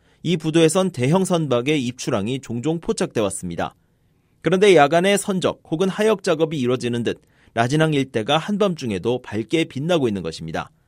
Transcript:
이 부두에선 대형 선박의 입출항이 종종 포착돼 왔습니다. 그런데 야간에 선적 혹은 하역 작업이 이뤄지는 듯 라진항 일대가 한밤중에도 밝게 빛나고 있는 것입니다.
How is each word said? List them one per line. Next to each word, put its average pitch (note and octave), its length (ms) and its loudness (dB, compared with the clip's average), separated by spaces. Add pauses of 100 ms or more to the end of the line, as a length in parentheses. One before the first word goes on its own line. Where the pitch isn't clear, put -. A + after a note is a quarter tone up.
(220)
이 E3+ 140 -2
부두에선 D#3+ 540 2
대형 D#3+ 340 2
선박의 D3+ 640 0
입출항이 B2 540 -4
종종 C3+ 400 -4
포착돼 F#3 420 -2
왔습니다. F2+ 520 -4 (680)
그런데 F#3 340 6
야간에 E3+ 400 4
선적 F#3 540 -2
혹은 F3 180 0
하역 G#3+ 340 0
작업이 D#3 380 0
이뤄지는 A#2+ 420 -2
듯 G#2+ 200 -4 (320)
라진항 D3+ 400 2
일대가 C3+ 420 0
한밤중에도 C3 840 -2
밝게 A#2 420 -2
빛나고 D#3 420 -2
있는 G2 160 -2
것입니다. E2 480 -8 (180)